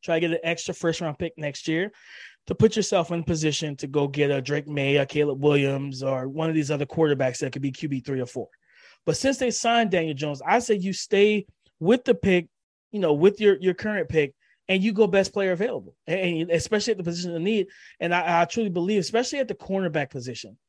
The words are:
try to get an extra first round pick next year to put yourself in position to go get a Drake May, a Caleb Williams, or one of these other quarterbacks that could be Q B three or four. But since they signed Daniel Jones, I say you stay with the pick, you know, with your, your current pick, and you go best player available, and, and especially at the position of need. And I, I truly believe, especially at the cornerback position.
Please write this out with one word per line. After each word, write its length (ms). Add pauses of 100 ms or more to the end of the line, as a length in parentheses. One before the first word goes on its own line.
try 120
to 40
get 120
an 120
extra 300
first 260
round 180
pick 200
next 300
year 260 (540)
to 80
put 200
yourself 360
in 120
position 540
to 100
go 200
get 240
a 100
Drake 260
May, 300
a 80
Caleb 360
Williams, 640
or 240
one 220
of 60
these 160
other 140
quarterbacks 540
that 140
could 80
be 100
Q 160
B 140
three 180
or 60
four. 240 (560)
But 100
since 220
they 120
signed 420
Daniel 220
Jones, 320
I 140
say 160
you 160
stay 540 (340)
with 240
the 120
pick, 340 (420)
you 80
know, 140
with 260
your, 200
your 140
current 360
pick, 240 (340)
and 160
you 80
go 160
best 240
player 220
available, 420 (100)
and, 140
and 320
especially 400
at 60
the 80
position 280
of 80
need. 260 (340)
And 120
I, 280
I 40
truly 240
believe, 300
especially 400
at 80
the 80
cornerback 540
position. 480 (120)